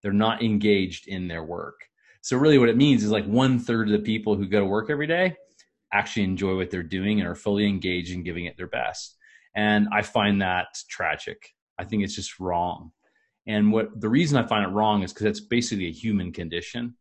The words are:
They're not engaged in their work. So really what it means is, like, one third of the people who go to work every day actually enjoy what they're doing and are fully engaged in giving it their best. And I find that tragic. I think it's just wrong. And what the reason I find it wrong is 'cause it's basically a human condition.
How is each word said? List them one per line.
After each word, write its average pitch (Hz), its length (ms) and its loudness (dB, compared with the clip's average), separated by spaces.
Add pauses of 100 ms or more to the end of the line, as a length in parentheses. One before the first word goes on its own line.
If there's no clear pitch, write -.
They're 101 80 -4
not 110 320 2
engaged 101 640 2
in 92 220 -8
their 82 160 -8
work. 87 340 -12 (400)
So - 160 -4
really 143 220 6
what 120 100 8
it 113 80 4
means 131 260 6
is, 107 100 2
like, 104 140 2
one 123 340 4
third 113 280 0
of 104 60 2
the 104 60 4
people 107 360 0
who 98 100 -2
go 101 140 2
to 98 60 2
work 107 240 -2
every 151 180 -2
day 175 300 0 (560)
actually 101 300 0
enjoy 95 340 0
what 92 120 -4
they're 90 140 -6
doing 95 380 -2
and 87 80 -4
are 85 60 -6
fully 104 300 -2
engaged 90 460 -2
in 90 120 -6
giving 87 200 -8
it 85 140 -10
their 90 100 -10
best. - 480 -8 (400)
And 107 380 2
I 104 80 2
find 104 400 0
that 90 260 -2 (220)
tragic. - 640 -8 (260)
I 95 60 -8
think 104 180 -2
it's 98 120 -4
just - 260 -12
wrong. 87 500 -4 (560)
And 107 240 2
what 110 300 -2
the 107 80 -2
reason 143 300 4
I 117 80 0
find 104 180 0
it 92 80 -6
wrong 104 300 2
is 87 100 -8
'cause 107 140 -2
it's 104 120 -2
basically 113 460 -2
a 82 60 -6
human 92 400 -4
condition. 87 680 -10